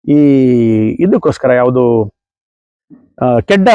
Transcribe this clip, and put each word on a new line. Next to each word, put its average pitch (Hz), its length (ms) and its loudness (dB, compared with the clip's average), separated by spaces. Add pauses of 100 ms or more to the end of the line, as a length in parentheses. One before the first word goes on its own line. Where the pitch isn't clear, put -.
(120)
ಈ 147 60 2 (800)
ಇದಕ್ಕೋಸ್ಕರ, 160 520 -2
ಯಾವುದು, 123 640 0 (1080)
ಆ, 123 180 0
ಕೆಡ್ಡ 196 360 0